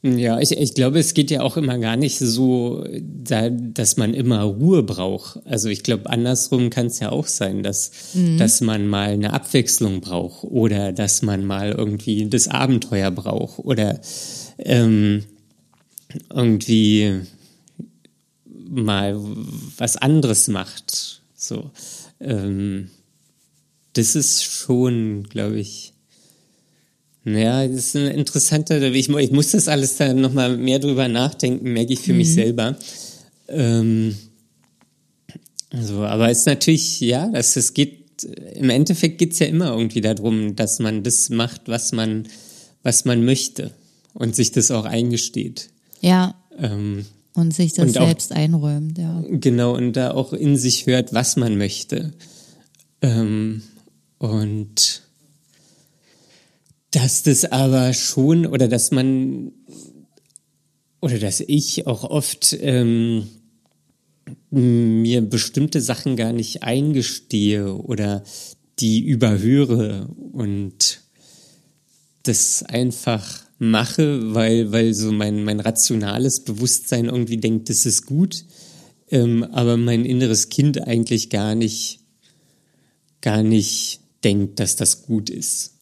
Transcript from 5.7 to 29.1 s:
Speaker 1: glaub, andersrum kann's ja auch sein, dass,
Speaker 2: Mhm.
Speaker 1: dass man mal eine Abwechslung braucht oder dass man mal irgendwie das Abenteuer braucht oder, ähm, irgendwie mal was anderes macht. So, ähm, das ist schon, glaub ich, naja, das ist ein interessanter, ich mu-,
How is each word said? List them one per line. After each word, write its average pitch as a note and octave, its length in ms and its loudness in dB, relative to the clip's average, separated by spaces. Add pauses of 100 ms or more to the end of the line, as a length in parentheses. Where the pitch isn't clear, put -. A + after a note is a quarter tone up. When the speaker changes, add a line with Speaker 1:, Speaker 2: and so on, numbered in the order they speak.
Speaker 1:
glaub, G#2+ 240 -2
andersrum B2 640 0
kann's A#2+ 320 -4
ja G#2+ 100 -4
auch D3+ 160 -4
sein, G2 360 -2
dass, G2+ 280 -4 (220)
Speaker 2:
Mhm. F3 240 2
Speaker 1:
dass A2 240 4
man A2 260 0
mal G2+ 220 0
eine G#2 240 0
Abwechslung A#2 640 0
braucht F2+ 460 -6
oder G2+ 480 0
dass G#2 280 0
man G2+ 220 0
mal G2 300 -2
irgendwie G#2+ 560 -2
das A#2 180 2
Abenteuer A#2 640 0
braucht G#2 480 -6
oder, G#2+ 400 0 (600)
ähm, G#2+ 680 2 (1080)
irgendwie G#2+ 840 2 (1500)
mal G2+ 480 -2 (600)
was - 200 -2
anderes C3+ 500 2
macht. - 760 -6 (120)
So, A#2 360 -10 (500)
ähm, G2 680 -4 (1040)
das A#2 220 2
ist - 300 0
schon, A#2 840 0
glaub G#2+ 260 -4
ich, - 360 -10 (1300)
naja, A2+ 420 2
das B2+ 100 -2 (100)
ist - 100 -4
ein C#3+ 100 0
interessanter, D3+ 760 0
ich B2+ 280 2
mu-, C#3+ 80 2